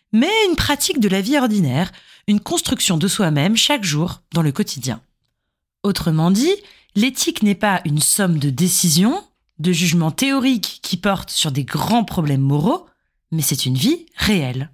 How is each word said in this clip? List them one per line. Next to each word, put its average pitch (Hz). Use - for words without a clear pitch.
mais 240
une 320
pratique 294
de 208
la 190
vie 269
ordinaire, 190
une 208
construction -
de 180
soi-même 175
chaque 240
jour 156
dans 170
le 147
quotidien. 123
Autrement 170
dit, 254
l'éthique 262
n'est 202
pas 202
une 151
somme 175
de 143
décisions, 180
de 175
jugements 165
théoriques 262
qui -
portent 196
sur -
des 135
grands 208
problèmes 147
moraux, 147
mais 160
c'est -
une 131
vie 294
réelle. 139